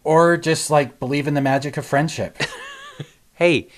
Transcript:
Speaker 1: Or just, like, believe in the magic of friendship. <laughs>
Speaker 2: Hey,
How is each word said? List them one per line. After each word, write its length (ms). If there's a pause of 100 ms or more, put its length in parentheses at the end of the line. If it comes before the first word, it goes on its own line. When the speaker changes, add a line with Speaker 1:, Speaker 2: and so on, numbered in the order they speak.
Speaker 1:
Or 340
just, 320
like, 300
believe 280
in 80
the 60
magic 360
of 80
friendship. 560
<laughs> 60 (840)
Speaker 2:
Hey, 440